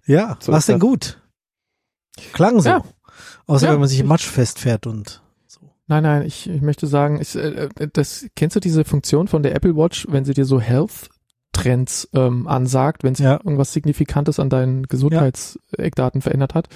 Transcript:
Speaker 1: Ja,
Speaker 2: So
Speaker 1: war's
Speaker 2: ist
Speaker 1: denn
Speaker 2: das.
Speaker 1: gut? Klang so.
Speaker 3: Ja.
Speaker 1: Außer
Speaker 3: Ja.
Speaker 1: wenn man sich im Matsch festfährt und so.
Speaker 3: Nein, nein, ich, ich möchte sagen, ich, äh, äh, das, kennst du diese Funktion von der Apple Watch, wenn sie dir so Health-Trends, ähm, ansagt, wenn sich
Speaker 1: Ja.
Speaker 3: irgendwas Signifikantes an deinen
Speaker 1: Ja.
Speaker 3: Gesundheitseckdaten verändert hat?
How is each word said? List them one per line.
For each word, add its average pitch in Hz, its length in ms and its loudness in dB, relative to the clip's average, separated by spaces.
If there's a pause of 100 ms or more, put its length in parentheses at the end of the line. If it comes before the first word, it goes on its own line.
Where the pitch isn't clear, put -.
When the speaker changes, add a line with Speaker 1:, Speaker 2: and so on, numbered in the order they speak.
Speaker 1:
Ja, 165 360 2
Speaker 2:
So - 120 -4
Speaker 1:
war's 156 120 4
Speaker 2:
ist - 40 -2
Speaker 1:
denn 196 120 4
Speaker 2:
das. 208 80 4
Speaker 1:
gut? - 340 -4 (1120)
Klang 220 280 4
so. 190 100 2
Speaker 3:
Ja. 359 120 2 (640)
Speaker 1:
Außer 143 200 4
Speaker 3:
Ja. - 60 4
Speaker 1:
wenn 143 80 2
man 139 80 2
sich 131 120 0
im 131 60 2
Matsch 156 200 2
festfährt 120 600 -2
und 110 340 -12 (260)
so. - 140 -20 (280)
Speaker 3:
Nein, 156 160 2
nein, 147 220 2
ich, - 220 -12
ich 151 140 -4
möchte 147 240 -2
sagen, 143 340 0
ich, - 160 -10
äh, 147 320 -6 (100)
äh, 156 140 -8
das, - 340 -4 (100)
kennst 160 200 0
du 202 40 2
diese 160 240 2
Funktion 151 440 0
von 151 140 0
der 139 120 0
Apple 175 220 2
Watch, 165 340 0
wenn 139 140 0
sie 139 100 -2
dir 139 100 2
so 131 160 2
Health-Trends, - 1500 -4
ähm, 123 360 0
ansagt, 131 560 0
wenn 131 100 2
sich 143 100 0
Speaker 1:
Ja. 135 100 6
Speaker 3:
irgendwas 143 380 -2
Signifikantes 147 680 0
an 139 100 0
deinen 131 300 0
Speaker 1:
Ja. 131 80 -8
Speaker 3:
Gesundheitseckdaten 135 1300 -2
verändert 135 320 -2
hat? 165 220 -2